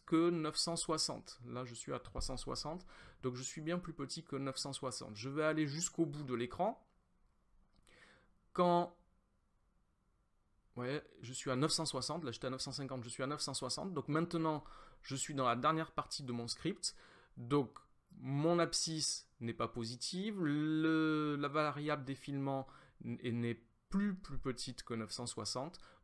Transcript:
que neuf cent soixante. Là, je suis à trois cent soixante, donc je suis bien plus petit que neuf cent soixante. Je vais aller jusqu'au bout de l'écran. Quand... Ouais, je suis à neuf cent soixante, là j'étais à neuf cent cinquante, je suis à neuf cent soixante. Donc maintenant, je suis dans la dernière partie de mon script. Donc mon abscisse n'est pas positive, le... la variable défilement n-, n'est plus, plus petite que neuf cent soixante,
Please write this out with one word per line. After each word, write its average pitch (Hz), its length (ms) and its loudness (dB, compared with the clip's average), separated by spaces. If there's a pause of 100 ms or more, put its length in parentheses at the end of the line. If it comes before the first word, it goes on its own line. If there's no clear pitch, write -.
que 165 240 6
neuf 156 260 0
cent 170 200 2
soixante. - 720 -2
Là, 123 180 -4
je 120 100 -10
suis 139 180 -6
à 127 60 0
trois 131 240 -6
cent 131 140 -2
soixante, 151 500 -4 (360)
donc 127 120 0
je 123 80 -6
suis - 180 -6
bien 165 180 0
plus 175 140 -6
petit 143 300 -6
que - 140 -6
neuf 135 200 -2
cent 139 160 -4
soixante. 123 440 -6
Je 113 120 -6
vais 147 160 0
aller 156 220 4
jusqu'au 160 400 0
bout 147 160 -4
de 127 120 -2
l'écran. 147 520 0 (1700)
Quand... 175 420 6 (1800)
Ouais, 127 280 -4 (160)
je 123 140 -8
suis 135 160 -4
à 127 60 2
neuf 151 160 4
cent 160 120 2
soixante, 151 400 -2
là 123 60 -4
j'étais 117 160 -6
à 127 40 -2
neuf 127 120 -4
cent 135 100 -6
cinquante, 131 320 -4
je 117 60 -10
suis 135 120 -4
à 131 40 0
neuf 143 140 -2
cent - 120 -2
soixante. 143 400 -2
Donc 147 160 -2
maintenant, 160 560 2 (380)
je - 120 -6
suis 139 200 -2
dans 135 120 4
la 120 100 6
dernière 156 360 2
partie - 300 -4
de 127 100 -4
mon 117 160 -2
script. - 480 -2 (400)
Donc 127 420 2 (400)
mon 147 400 4
abscisse 165 720 0 (120)
n'est 117 120 0
pas 113 160 0
positive, 180 760 -2
le... 156 920 4
la 143 120 0
variable 147 560 0
défilement 135 600 -2 (380)
n-, 120 360 -2
n'est 117 220 -2 (280)
plus, 196 240 2
plus 185 240 -4
petite - 460 -4
que 120 100 -4
neuf 110 160 -4
cent 120 160 -6
soixante, 127 540 -4 (240)